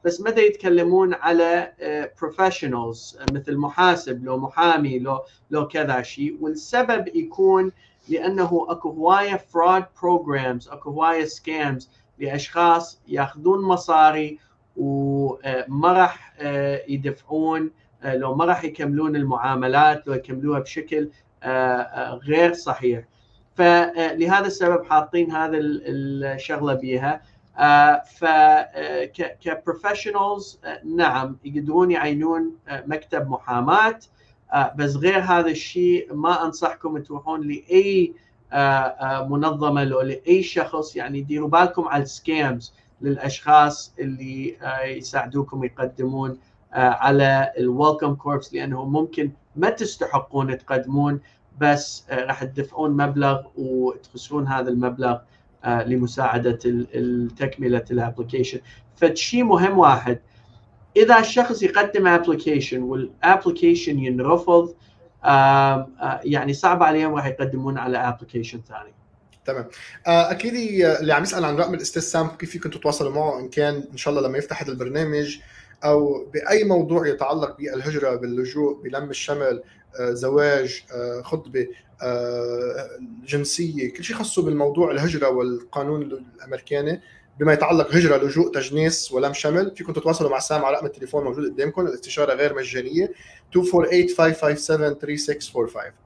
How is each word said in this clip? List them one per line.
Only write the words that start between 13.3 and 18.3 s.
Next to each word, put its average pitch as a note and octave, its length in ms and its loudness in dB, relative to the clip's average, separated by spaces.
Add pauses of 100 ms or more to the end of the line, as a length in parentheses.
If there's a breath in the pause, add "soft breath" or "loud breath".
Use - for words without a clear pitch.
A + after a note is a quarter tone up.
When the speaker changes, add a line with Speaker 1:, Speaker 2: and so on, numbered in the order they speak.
Speaker 1:
مصاري D#3 760 2 (380 soft breath)
وما C#3 1160 -2
راح، F3+ 460 2
آه، C#3 480 -2
يدفعون، D#3 840 -4 (320)
آه، C3+ 120 -2
لو C3 200 -2